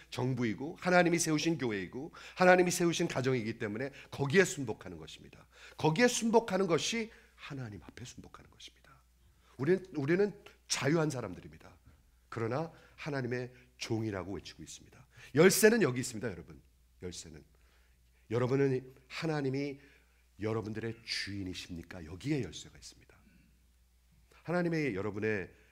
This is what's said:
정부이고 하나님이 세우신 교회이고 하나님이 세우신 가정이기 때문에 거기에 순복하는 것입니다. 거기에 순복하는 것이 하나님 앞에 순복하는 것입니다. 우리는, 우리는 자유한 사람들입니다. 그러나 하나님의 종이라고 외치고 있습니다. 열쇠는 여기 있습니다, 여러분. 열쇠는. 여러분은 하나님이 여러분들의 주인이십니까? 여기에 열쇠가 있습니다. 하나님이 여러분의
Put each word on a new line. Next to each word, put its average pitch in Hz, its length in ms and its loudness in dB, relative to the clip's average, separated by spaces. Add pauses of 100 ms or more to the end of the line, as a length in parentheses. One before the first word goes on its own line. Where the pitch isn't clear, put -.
정부이고 123 680 -2
하나님이 175 400 4
세우신 156 380 0
교회이고 110 560 -4 (220)
하나님이 180 360 8
세우신 175 360 2
가정이기 123 520 0
때문에 113 320 -4 (200)
거기에 143 340 4
순복하는 107 520 -6
것입니다. - 480 -20 (320)
거기에 233 300 6
순복하는 220 600 2
것이 220 440 0 (240)
하나님 113 480 -12
앞에 - 220 -16
순복하는 - 460 -18
것입니다. - 420 -20 (640)
우리는, 180 280 2 (100)
우리는 170 480 0 (240)
자유한 156 420 2
사람들입니다. 90 600 -10 (580)
그러나 127 420 -2 (240)
하나님의 123 560 -4 (260)
종이라고 101 560 -4
외치고 - 300 -12
있습니다. - 440 -20 (280)
열쇠는 208 460 8
여기 127 180 2
있습니다, 110 300 -6
여러분. 82 320 -12 (400)
열쇠는. 85 420 -14 (880)
여러분은 131 640 0 (120)
하나님이 143 720 -4 (600)
여러분들의 110 640 -4
주인이십니까? 90 1040 -8
여기에 113 380 -4
열쇠가 78 340 -14
있습니다. - 360 -20 (1300)
하나님이 160 520 0
여러분의 101 540 -2 (220)